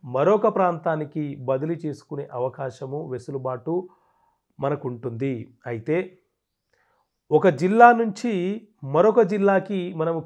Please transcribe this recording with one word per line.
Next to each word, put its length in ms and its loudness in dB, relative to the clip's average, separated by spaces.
మరొక 420 2
ప్రాంతానికి 880 -2
బదిలీ 380 -2
చేసుకునే 580 -10
అవకాశము, 760 -8
వెసులుబాటు 800 -6
మనకుంటుంది. 920 -6
అయితే 520 -4
ఒక 160 4
జిల్లా 440 6
నుంచి 760 -2
మరొక 380 4
జిల్లాకి 760 0
మనము 300 -2